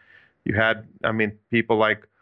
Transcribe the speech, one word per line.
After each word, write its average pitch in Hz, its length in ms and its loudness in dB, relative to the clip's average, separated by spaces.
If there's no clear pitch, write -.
you - 100 -4
had, 110 320 0
I 110 80 -2
mean, 110 260 -4
people 117 260 0
like 107 300 0